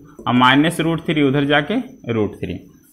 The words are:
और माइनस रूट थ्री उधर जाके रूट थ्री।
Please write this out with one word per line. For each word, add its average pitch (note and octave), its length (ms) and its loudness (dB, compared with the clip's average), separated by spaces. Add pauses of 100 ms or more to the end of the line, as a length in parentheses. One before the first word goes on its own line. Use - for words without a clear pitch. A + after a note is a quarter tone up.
(280)
और A#2+ 80 0
माइनस C#3 440 4
रूट E3 260 -2
थ्री D#3 180 0
उधर C#3 220 0
जाके D3 300 0 (340)
रूट G#2+ 260 -2
थ्री। F2 240 -10 (340)